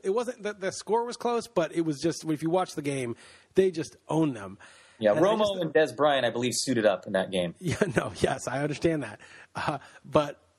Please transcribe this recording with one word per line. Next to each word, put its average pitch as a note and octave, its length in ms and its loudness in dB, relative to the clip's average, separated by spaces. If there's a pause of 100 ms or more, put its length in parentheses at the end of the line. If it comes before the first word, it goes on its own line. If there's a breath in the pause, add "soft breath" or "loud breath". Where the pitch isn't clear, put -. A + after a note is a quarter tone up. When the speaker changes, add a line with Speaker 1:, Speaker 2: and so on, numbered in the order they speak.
Speaker 1:
it F#3+ 80 -2
wasn't, A#3 320 -4
the, G#3 100 -6
the F#3+ 180 -6
score A3+ 340 -2
was A#3+ 120 -10
close, A#3+ 300 -2
but D#3 280 0
it E3+ 60 0
was D3+ 180 -2
just, D#3 260 -2
if D#3 180 -2
you D#3+ 60 0
watch F3+ 260 0
the D3+ 60 -8
game, C3+ 340 -4 (400 loud breath)
they F#3 160 6
just D#3 260 -8 (100)
owned D3+ 280 2
them. G2 220 -12 (420 loud breath)
Speaker 2:
Yeah, G#2 120 4
Speaker 1:
And G#2 80 4
I - 40 6
Speaker 2:
Romo G#3+ 160 4
Speaker 1:
just G3 220 0
Speaker 2:
and D#3 120 -4
Des D3+ 220 4
Bryant, C#3 300 2
I A#2 40 4
believe, A#2+ 260 -2
suited A#2 300 0
up G2 220 2
in G#2 60 -8
that F#2 180 2
game. F2+ 260 0
Speaker 1:
<laughs> - 20 -20
Yeah, F3 240 0 (140)
no, G2+ 220 -2
yes, - 280 -2
I C3+ 120 -4
understand D3+ 440 -2
that. G#2 160 -12 (360 loud breath)
Uh, D3 240 -4 (260 loud breath)
but, D3 360 0 (180)